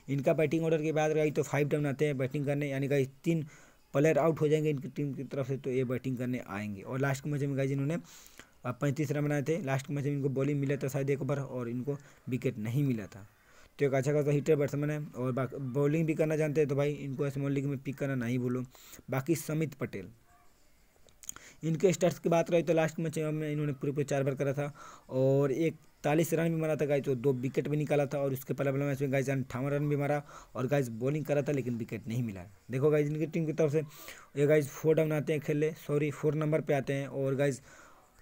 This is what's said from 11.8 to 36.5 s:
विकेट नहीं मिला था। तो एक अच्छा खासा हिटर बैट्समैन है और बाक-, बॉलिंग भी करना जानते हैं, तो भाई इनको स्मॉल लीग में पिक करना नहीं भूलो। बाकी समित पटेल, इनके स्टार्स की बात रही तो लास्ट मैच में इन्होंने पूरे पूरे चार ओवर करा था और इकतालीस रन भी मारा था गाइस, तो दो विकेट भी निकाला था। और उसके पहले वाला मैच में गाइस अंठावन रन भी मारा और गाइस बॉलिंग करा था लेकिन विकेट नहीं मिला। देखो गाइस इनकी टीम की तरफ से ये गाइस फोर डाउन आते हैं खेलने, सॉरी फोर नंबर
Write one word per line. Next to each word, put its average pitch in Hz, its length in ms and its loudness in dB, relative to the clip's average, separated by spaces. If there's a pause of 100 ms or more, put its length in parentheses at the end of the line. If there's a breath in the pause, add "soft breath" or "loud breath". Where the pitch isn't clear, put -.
विकेट 123 300 -2
नहीं 113 260 0
मिला 113 220 -2
था। 101 220 -18 (500 soft breath)
तो 143 80 2
एक 131 80 2
अच्छा 135 180 2
खासा 147 180 2
हिटर 147 260 4
बैट्समैन 143 340 0
है 151 140 -6
और 127 280 -4
बाक-, 127 260 -2
बॉलिंग 143 480 2
भी 156 80 0
करना 156 220 2
जानते 151 240 2
हैं, 143 80 4
तो 135 80 0
भाई 147 160 2
इनको 139 380 -4
स्मॉल 139 220 -2
लीग 139 140 0
में 139 120 -2
पिक 135 180 -8
करना 139 180 -2
नहीं 123 240 0
भूलो। 123 260 -2 (460 loud breath)
बाकी 131 240 0
समित 156 400 -4
पटेल, 98 340 -8 (1600 loud breath)
इनके 165 280 4
स्टार्स 170 260 2
की - 100 -2
बात 170 220 4
रही 170 120 4
तो 160 100 2
लास्ट 160 280 2
मैच 160 180 -2
में 156 340 -2
इन्होंने 151 200 0
पूरे 139 200 -4
पूरे 139 120 0
चार 139 180 0
ओवर 135 120 0
करा 139 180 0
था 143 220 -4 (360 loud breath)
और 135 420 4
इकतालीस 156 840 0
रन 165 200 2
भी 160 60 0
मारा 156 160 0
था 156 80 0
गाइस, 139 200 2
तो 139 100 0
दो 127 180 2
विकेट 131 360 -2
भी 147 80 0
निकाला 147 300 2
था। 147 120 -4
और 139 140 0
उसके 131 220 -4
पहले 139 160 0
वाला 139 140 0
मैच 139 180 -2
में 135 100 0
गाइस 135 180 2
अंठावन 135 400 -2
रन 143 180 0
भी 147 80 2
मारा 143 260 0 (320 loud breath)
और 120 120 -2
गाइस 139 220 2
बॉलिंग 131 360 -2
करा 143 180 2
था 147 100 -2
लेकिन 123 220 -2
विकेट 113 340 -6
नहीं 120 140 -2
मिला। 101 180 -6 (300)
देखो 131 200 2
गाइस 151 160 4
इनकी 151 200 -2
टीम 160 200 -2
की 156 60 -2
तरफ 156 200 2
से 156 80 2 (560 loud breath)
ये 143 100 4
गाइस 151 220 4
फोर 156 260 2
डाउन 156 180 4
आते 151 200 0
हैं 147 100 0
खेलने, 151 280 0 (160)
सॉरी 147 240 0
फोर 147 240 0
नंबर 151 260 2